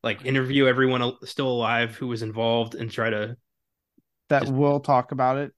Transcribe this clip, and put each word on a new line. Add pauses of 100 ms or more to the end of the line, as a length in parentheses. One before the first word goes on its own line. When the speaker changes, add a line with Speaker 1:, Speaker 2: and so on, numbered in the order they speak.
Speaker 1:
Like,
interview
everyone
al-,
still
alive
who
was
involved
and
try
to (920)
Speaker 2:
That
Speaker 1:
just
Speaker 2:
will
talk
about
it.